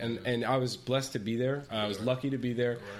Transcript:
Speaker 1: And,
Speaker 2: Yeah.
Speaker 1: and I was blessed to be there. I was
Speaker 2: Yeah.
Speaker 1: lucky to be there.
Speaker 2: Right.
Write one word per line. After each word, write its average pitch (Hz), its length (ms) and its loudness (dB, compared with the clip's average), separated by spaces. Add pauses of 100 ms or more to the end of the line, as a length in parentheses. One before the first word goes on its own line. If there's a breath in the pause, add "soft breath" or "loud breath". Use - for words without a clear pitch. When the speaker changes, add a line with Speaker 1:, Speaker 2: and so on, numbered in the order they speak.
Speaker 1:
And, 117 220 0
Speaker 2:
Yeah. 123 80 0
Speaker 1:
and 120 140 2
I 127 140 4
was 123 180 0
blessed 131 360 0
to 127 80 -4
be 113 160 -2
there. 135 340 0
I 107 160 0
was 98 120 -2
Speaker 2:
Yeah. 107 60 -4
Speaker 1:
lucky 127 260 2
to 135 80 -2
be 123 140 0
there. 120 200 2
Speaker 2:
Right. 120 80 -4 (200 loud breath)